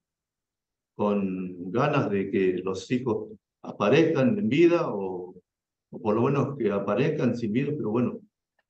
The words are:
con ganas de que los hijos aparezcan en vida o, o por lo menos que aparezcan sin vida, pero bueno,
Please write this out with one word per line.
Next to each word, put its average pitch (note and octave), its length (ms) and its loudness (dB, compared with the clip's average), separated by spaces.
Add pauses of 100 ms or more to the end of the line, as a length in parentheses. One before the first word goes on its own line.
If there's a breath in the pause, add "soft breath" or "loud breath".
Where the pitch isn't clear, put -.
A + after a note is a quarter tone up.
(960)
con F#2 760 -2
ganas C3 380 0
de G2 200 -2
que F#2 280 2
los F#2 340 -6
hijos A#2+ 380 -2 (320)
aparezcan B2+ 760 2
en G#2+ 100 0
vida E3 440 4
o, F#2 420 -6 (540)
o - 120 -14
por G#2+ 140 2
lo A#2 80 2
menos C#3 340 0
que A2 120 0
aparezcan A2 680 0
sin G#2 160 -4
vida, C#3+ 240 0
pero G#2+ 140 -4
bueno, A2+ 280 0 (500)